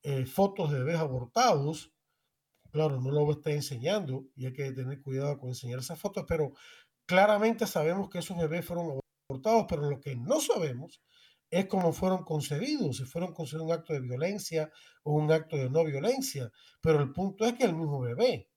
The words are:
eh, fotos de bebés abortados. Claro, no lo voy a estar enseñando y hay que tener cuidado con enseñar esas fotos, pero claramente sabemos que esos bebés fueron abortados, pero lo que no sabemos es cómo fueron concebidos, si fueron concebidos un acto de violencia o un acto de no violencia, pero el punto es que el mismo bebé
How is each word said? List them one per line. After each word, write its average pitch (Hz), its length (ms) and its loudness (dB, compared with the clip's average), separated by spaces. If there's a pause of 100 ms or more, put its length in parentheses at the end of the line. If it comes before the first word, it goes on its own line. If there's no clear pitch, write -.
eh, 135 240 -2
fotos 190 460 2
de 139 80 0
bebés 156 200 0
abortados. 151 920 2 (800)
Claro, 147 300 2
no 131 100 -2
lo 147 140 4
voy 151 80 2
a 147 40 -2
estar 151 140 -2
enseñando 143 840 -2
y 127 100 -8
hay 127 80 -6
que 135 180 -6
tener 131 300 -8
cuidado 135 380 -4
con 127 100 -8
enseñar 123 300 -8
esas 160 200 -10
fotos, - 260 -6
pero 156 280 -2 (520)
claramente 208 640 4
sabemos 180 420 0
que 180 100 -8
esos 175 180 -8
bebés 170 280 -2
fueron 170 340 -6 (280)
abortados, 196 400 2
pero 147 220 -2
lo 143 100 -4
que 135 160 -8
no 170 240 0
sabemos 156 640 -2 (460)
es 190 160 2
cómo 185 260 2
fueron 185 320 0
concebidos, 156 760 -2
si 131 80 -6
fueron 170 280 -6
concebidos 160 340 -6
un 170 60 2
acto 165 180 -4
de 147 80 -2
violencia 156 720 -4 (320)
o 147 100 0
un 151 180 4
acto 160 260 2
de 131 120 0
no 160 140 4
violencia, 151 680 -2 (280)
pero 156 220 4
el 135 100 0
punto 190 340 -2
es 240 100 2
que 254 100 2
el 175 100 4
mismo 151 240 -2
bebé 131 580 0